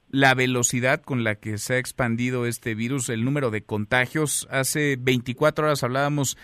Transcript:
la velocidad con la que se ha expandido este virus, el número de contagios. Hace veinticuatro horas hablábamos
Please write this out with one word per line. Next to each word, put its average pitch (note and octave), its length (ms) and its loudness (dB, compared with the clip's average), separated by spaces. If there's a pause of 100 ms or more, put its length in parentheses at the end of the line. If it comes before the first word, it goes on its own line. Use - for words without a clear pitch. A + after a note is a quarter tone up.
(120)
la C3+ 220 6
velocidad B2+ 680 2
con B2+ 220 -4
la A2 120 0
que G#2+ 220 -8
se B2+ 180 -4
ha - 20 2
expandido B2 680 -2
este A#2 280 -4
virus, A#2+ 360 -4
el A2+ 140 -2
número C3+ 280 0
de G#2 120 -4
contagios. B2+ 840 -2
Hace C3+ 500 0
veinticuatro C3 680 0
horas D3+ 180 0
hablábamos C#3 600 -2